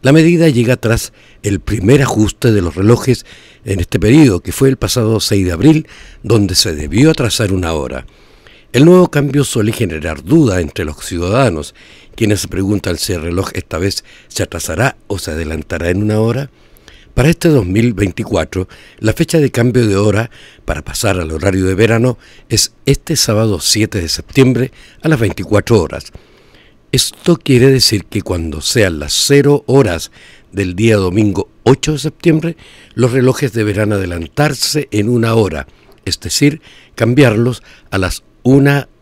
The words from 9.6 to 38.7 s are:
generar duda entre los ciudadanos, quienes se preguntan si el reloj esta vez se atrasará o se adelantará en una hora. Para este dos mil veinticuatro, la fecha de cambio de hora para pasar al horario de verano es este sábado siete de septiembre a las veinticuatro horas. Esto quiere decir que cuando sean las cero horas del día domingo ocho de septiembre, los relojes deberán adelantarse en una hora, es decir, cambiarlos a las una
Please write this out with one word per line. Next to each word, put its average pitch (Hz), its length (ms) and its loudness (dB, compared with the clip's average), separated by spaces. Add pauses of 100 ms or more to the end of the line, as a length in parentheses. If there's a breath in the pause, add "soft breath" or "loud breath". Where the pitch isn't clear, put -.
generar 80 500 -6
duda 113 380 4
entre 85 240 -4
los 76 140 -8
ciudadanos, 90 760 -2 (420 soft breath)
quienes 104 240 0
se 92 80 -8
preguntan 95 480 -4
si - 160 -6
el 85 80 -6
reloj 87 320 -4
esta - 240 -10
vez 95 260 -4 (240 soft breath)
se - 160 -6
atrasará 87 540 -4 (100)
o 101 100 -8
se - 140 -8
adelantará 80 600 -6
en 98 120 -2
una 107 160 0
hora. 120 300 -2 (640 soft breath)
Para 131 160 2
este 170 200 0
dos 135 140 2
mil 107 300 0
veinticuatro, 92 720 -4 (300 loud breath)
la 107 160 -2
fecha - 240 -2
de 143 140 2
cambio 120 340 2
de 101 100 0
hora 104 360 0 (340 loud breath)
para 76 160 -6
pasar 98 380 -4
al 80 120 -6
horario 92 360 -2
de 95 80 -2
verano 113 420 2 (320 soft breath)
es - 240 -2 (140)
este 143 280 -2
sábado 107 440 0
siete 107 420 -2
de 82 80 -6
septiembre 127 600 0 (320 soft breath)
a 156 60 0
las 151 100 0
veinticuatro 104 600 0
horas. - 320 -6 (800 soft breath)
Esto - 460 0
quiere 127 320 2
decir 113 360 0
que - 180 -6
cuando 80 380 -6
sean 92 360 -2
las 73 160 -8
cero 143 540 2
horas 110 420 0 (420 soft breath)
del 92 240 -4
día 110 200 2
domingo 98 560 0 (100)
ocho 139 300 2
de 147 80 -4
septiembre, 160 580 -2 (380 loud breath)
los 117 160 0
relojes 127 420 0
deberán 104 400 -2
adelantarse 98 960 -4
en 104 180 -2
una 113 280 0
hora, 80 320 0 (380 soft breath)
es - 140 -6
decir, - 440 -2 (320 soft breath)
cambiarlos 120 640 2 (300 soft breath)
a 98 80 -2
las 90 240 -4 (180)
una 139 480 2 (120)